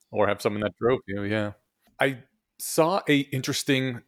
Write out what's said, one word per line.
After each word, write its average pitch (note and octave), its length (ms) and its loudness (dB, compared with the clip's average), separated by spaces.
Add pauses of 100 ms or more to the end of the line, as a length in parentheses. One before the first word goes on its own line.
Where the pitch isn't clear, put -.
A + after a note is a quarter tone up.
(100)
or G#2 160 2
have G2+ 160 0
someone G#2 200 -2
that G#2 180 -2
drove A#2+ 260 2
you, G2+ 160 -6
yeah. G#2 300 -2 (480)
I C3+ 240 -2 (340)
saw E3+ 500 0
a D3 100 6
interesting C3 880 -2